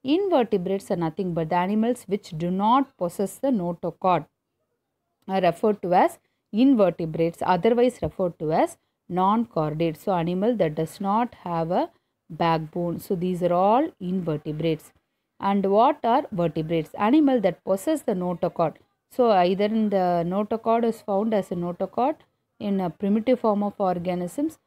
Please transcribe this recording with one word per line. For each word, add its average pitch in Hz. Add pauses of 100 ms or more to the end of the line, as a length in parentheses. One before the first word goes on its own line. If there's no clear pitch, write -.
Invertebrates 254
are 196
nothing 170
but 160
the 175
animals 214
which 208
do 175
not 220
possess 190
the 269
notochord 175 (1000)
are 190
referred 185
to 175
as 262 (360)
invertebrates, 175
otherwise 226
referred 170
to 156
as 269 (300)
non-chordate. 170
So -
animal 180
that 165
does 160
not 214
have 165
a 254 (400)
backbone. 165
So -
these 180
are 175
all 208 (100)
invertebrates. 160 (480)
And 196
what 226
are 247
vertebrates? 165
Animal 262
that 185
possess 277
the -
notochord. 180 (360)
So 240
either 190
in 214
the 180
notochord 226
is 226
found 214
as 190
a 196
notochord 185 (440)
in 202
a 180
primitive 214
form 202
of 202
organisms 180